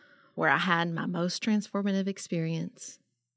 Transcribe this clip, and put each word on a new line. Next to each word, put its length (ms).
where 160
I 80
had 340
my 140
most 380
transformative 640
experience, 880